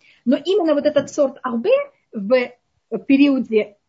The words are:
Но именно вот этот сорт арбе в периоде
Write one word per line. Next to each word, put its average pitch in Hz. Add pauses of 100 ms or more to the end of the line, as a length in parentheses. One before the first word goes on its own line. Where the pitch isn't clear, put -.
(260)
Но 254
именно 330
вот 285
этот 285
сорт 269
арбе 240 (400)
в 240 (540)
периоде 262 (120)